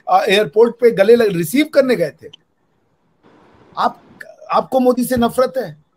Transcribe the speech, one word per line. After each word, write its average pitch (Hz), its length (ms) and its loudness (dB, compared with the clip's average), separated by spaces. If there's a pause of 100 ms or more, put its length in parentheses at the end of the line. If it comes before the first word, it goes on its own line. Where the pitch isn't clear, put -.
अ, - 200 2
एयरपोर्ट 214 520 2
पे 240 100 4
गले 196 260 4
लग-, 214 200 0
रिसीव 233 380 -2
करने 262 220 2
गए 165 140 -4
थे। - 180 -20 (1500)
आप, - 240 -6 (500)
आपको 262 280 -2
मोदी 247 240 0
से 247 120 -4
नफरत 233 400 -2
है? 190 280 -12 (120)